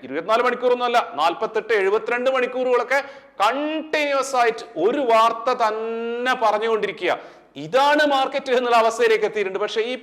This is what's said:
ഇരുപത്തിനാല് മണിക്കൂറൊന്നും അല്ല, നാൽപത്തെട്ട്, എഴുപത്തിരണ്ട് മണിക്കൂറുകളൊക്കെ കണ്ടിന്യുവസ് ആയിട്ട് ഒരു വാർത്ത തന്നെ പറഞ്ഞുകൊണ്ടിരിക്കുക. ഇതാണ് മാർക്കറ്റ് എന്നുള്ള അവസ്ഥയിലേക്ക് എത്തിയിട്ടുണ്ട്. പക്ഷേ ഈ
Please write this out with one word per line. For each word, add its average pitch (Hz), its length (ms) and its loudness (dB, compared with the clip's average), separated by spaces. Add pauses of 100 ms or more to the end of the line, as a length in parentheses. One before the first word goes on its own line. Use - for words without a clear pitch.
ഇരുപത്തിനാല് 170 420 0
മണിക്കൂറൊന്നും 247 420 0
അല്ല, 240 100 4 (220)
നാൽപത്തെട്ട്, 214 600 -2
എഴുപത്തിരണ്ട് 220 540 0
മണിക്കൂറുകളൊക്കെ 254 640 0 (440)
കണ്ടിന്യുവസ് 285 960 -2
ആയിട്ട് 233 240 0 (200)
ഒരു 277 160 2 (120)
വാർത്ത 226 360 4 (140)
തന്നെ 226 800 -2
പറഞ്ഞുകൊണ്ടിരിക്കുക. 208 680 0 (540)
ഇതാണ് 285 380 2 (100)
മാർക്കറ്റ് 269 440 -2
എന്നുള്ള 240 260 2
അവസ്ഥയിലേക്ക് 220 460 2
എത്തിയിട്ടുണ്ട്. 190 360 -4
പക്ഷേ 220 160 -4 (100)
ഈ - 120 -4